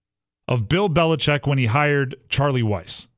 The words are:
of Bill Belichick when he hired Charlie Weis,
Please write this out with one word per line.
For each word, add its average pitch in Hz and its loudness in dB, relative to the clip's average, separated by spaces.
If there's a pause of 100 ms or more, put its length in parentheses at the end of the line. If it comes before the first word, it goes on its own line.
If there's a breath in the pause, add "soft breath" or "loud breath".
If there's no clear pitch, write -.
(480)
of 117 0
Bill 190 2
Belichick 151 0
when 139 0
he 127 0
hired 139 0 (120)
Charlie 131 0
Weis, 101 -4 (100)